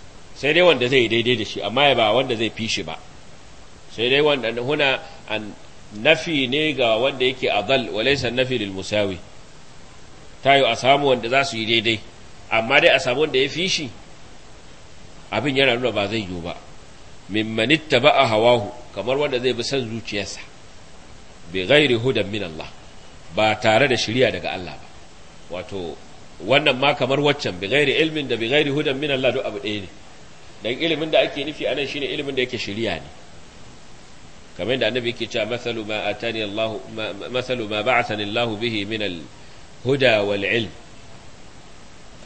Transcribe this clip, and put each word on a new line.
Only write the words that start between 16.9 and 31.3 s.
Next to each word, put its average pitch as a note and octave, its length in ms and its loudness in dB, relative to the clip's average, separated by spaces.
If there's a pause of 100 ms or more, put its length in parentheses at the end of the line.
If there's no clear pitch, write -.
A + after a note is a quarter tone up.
"Mimman A2 400 0
ittaba'a C#3 560 4
hawahu," A#2 460 4 (240)
kamar A2+ 220 -2
wanda C#3 220 0
zai B2 140 2
bi A2+ 100 -4
son C3+ 220 -2
zuciyarsa, G#2 540 -6 (1120)
"bighairi B2 480 6
hudan A2+ 320 2
min G#2 120 -2
Allah," D#2+ 260 -8 (680)
ba G#2+ 240 6
tare A2+ 280 6
da B2 80 2
shiriya A2+ 360 2
daga E2 220 -4
Allah F2 260 -8
ba. - 80 -16 (720)
Wato, F2+ 400 -8 (440)
wannan C3+ 380 4
ma C#3+ 160 4
kamar C3+ 240 0
waccan, C3 400 0
"bighairi B2 420 2
ilmin" D3+ 260 -2
da A#2+ 100 -2
"bighairi C#3 340 2
hudan D3 260 0
min D3 140 -2
Allah" C3 220 2
duk C3 120 -2
abu G#2+ 140 -6
ɗaya G#2 220 -4
ne. F2+ 60 -10 (760)
Dan A2+ 100 -2
ilimin D#3 380 -2
da D3+ 100 6
ake D3 240 -2